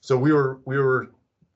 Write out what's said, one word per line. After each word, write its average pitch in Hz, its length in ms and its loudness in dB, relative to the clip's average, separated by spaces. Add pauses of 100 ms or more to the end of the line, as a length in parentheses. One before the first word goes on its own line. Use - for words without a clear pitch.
So - 160 -2
we 139 160 2
were, 135 320 0
we 135 140 -6
were 127 340 -2 (440)